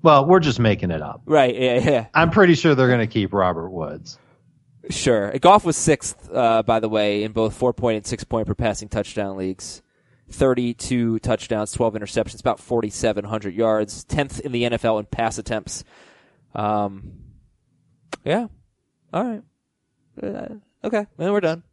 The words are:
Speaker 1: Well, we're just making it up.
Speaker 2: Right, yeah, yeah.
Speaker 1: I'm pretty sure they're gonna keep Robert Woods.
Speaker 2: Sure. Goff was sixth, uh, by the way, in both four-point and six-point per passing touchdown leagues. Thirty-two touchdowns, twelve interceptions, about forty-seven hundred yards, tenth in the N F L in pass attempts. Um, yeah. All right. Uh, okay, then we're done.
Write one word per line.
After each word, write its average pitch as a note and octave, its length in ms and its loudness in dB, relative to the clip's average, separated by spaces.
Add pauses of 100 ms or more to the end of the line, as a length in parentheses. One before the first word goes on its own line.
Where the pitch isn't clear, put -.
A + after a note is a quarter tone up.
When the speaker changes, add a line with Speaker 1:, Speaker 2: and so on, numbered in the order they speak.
Speaker 1:
Well, D3 220 8
we're F3+ 140 6
just D3 200 0
making G2 320 2
it D#2+ 100 -4
up. - 240 -12
Speaker 2:
Right, C3+ 280 4
yeah, B2+ 260 2
yeah. B2 340 2
Speaker 1:
I'm E3 180 4
pretty F3+ 240 6
sure D3 200 4
they're B2+ 120 4
gonna A#2+ 200 2
keep G2+ 260 -2
Robert F2+ 360 0
Woods. D#2+ 480 -10 (720)
Speaker 2:
Sure. A2 500 0
Goff G3+ 260 6
was D#3+ 100 0
sixth, - 560 -2
uh, A2+ 320 2
by A2+ 160 0
the A2 80 -2
way, G#2 360 0
in G#2+ 100 -8
both A2 220 0
four-point A#2+ 420 -2
and G#2 80 -10
six-point A2+ 420 -6
per G#2+ 60 -4
passing A2 340 -4
touchdown G2+ 480 -6
leagues. F#2+ 460 -8 (480)
Thirty-two A#2+ 920 0
touchdowns, A2 520 -4
twelve A2+ 220 0
interceptions, G#2+ 460 -6
about A#2 200 -2
forty-seven G#2+ 680 -2
hundred G2+ 280 -6
yards, G#2+ 520 0
tenth - 340 -4
in C#3 140 -8
the A#2+ 120 0
N A#2+ 80 0
F A2+ 120 -4
L A2 120 2
in G#2+ 80 -6
pass A2+ 320 -4
attempts. - 460 -8 (720)
Um, G#2 560 -4 (1120)
yeah. G#3+ 240 -2 (680)
All F#3 100 -2
right. A3+ 180 -6 (800)
Uh, - 260 -10 (360)
okay, G#3+ 220 -2 (120)
then F3+ 140 -2
we're G3+ 100 2
done. E3 200 -2 (120)